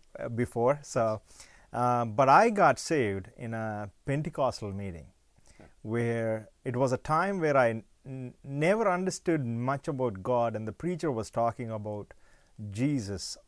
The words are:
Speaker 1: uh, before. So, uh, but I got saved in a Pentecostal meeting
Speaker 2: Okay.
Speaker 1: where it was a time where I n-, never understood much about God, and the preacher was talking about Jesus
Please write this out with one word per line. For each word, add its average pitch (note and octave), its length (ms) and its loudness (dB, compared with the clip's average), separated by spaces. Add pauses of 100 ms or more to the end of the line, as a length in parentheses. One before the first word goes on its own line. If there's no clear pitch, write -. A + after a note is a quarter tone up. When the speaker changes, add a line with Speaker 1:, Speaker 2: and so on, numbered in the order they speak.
(200)
Speaker 1:
uh, - 100 -6
before. A#2+ 520 0
So, A2 400 -2 (500)
uh, A#2+ 340 2
but A2+ 220 2
I F#3 220 10
got F3 300 4
saved G2+ 580 0
in A2+ 160 -8
a G#2+ 380 -6 (140)
Pentecostal C#3 680 -2
meeting F#2 320 -8 (480)
Speaker 2:
Okay. - 160 -20 (140)
Speaker 1:
where A2+ 640 -2 (160)
it B2 100 -4
was B2+ 160 2
a B2+ 60 2
time F3+ 420 0
where D3+ 160 2
I A#2 280 4 (220)
n-, C3 280 -10 (100)
never F3 460 0
understood F3 560 -2
much B2 420 -4
about B2 360 -2
God, A#2 320 2
and A2 120 -6
the G#2+ 60 -6
preacher E3 380 -4
was A2+ 180 -4
talking A#2 400 -2
about G#2 440 -8 (580)
Jesus G#2+ 680 -2 (100)